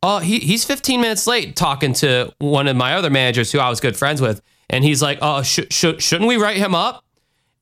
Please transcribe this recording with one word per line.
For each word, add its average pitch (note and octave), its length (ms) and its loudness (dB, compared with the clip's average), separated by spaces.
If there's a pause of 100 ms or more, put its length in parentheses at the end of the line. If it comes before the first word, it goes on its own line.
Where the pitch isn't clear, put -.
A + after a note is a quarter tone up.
"Oh, G3 160 0
he, F#3 200 0
he's G3+ 260 0
fifteen C4+ 380 -2
minutes A3 240 -2
late A3 300 -2
talking C#3 380 0
to B2+ 440 0
one C#3+ 300 2
of C3 80 0
my B2+ 180 0
other F3+ 160 0
managers B2 420 2
who D3 60 0
I B2+ 100 2
was A#2+ 120 -4
good B2 180 -2
friends C#3 240 0
with." A2 180 0 (300)
And B2+ 120 0
he's D3 200 2
like, C#3+ 180 -2
"Oh, C#3+ 220 0
sh-, - 260 -2
sh-, E3 300 0
shouldn't F#3 300 0
we B3 100 2
write G#3+ 180 0
him G3+ 180 0
up?" G#3 300 -2 (580)